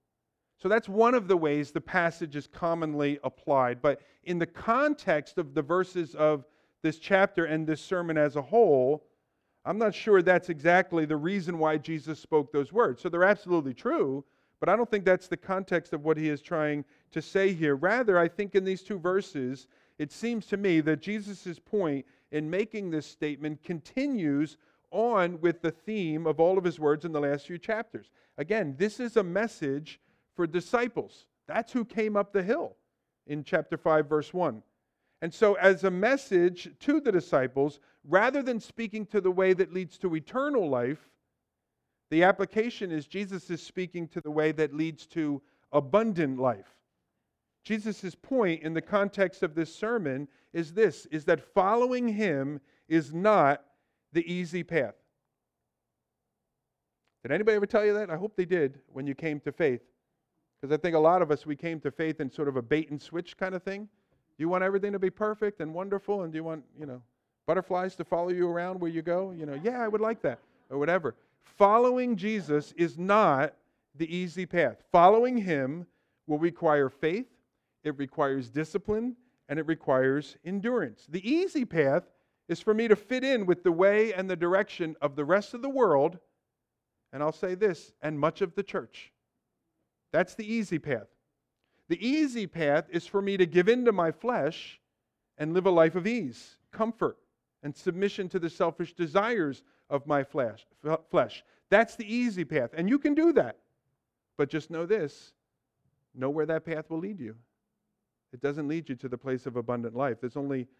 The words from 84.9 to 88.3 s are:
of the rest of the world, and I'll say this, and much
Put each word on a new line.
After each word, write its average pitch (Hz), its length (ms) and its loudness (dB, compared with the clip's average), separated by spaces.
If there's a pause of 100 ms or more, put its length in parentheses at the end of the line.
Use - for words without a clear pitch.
of 143 160 -2
the 147 80 -2
rest 196 280 0
of 240 80 -12
the 277 80 -6
world, 175 480 4 (960)
and 135 100 -10
I'll 156 120 -2
say 185 200 -6
this, 185 480 -2
and 151 160 -6
much 156 240 0